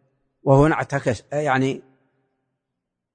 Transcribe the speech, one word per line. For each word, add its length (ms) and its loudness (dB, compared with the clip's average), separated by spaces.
وهنا 320 4
اعتكس، 560 -6
يعني 500 -2